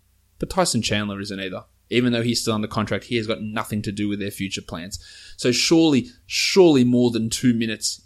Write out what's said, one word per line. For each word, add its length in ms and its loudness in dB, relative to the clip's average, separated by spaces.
But 120 4
Tyson 320 2
Chandler 380 -2
isn't 200 -8
either, 240 -10
even 220 2
though 100 0
he's 180 0
still 140 -2
under 140 -4
contract. 360 -4
He 120 -4
has 100 -2
got 160 -6
nothing 400 -6
to 100 -6
do 160 -4
with 120 -4
their 100 -6
future 320 -8
plans. 420 -14
So 140 0
surely, 560 4
surely 580 4
more 260 4
than 180 -2
two 260 2
minutes 520 -4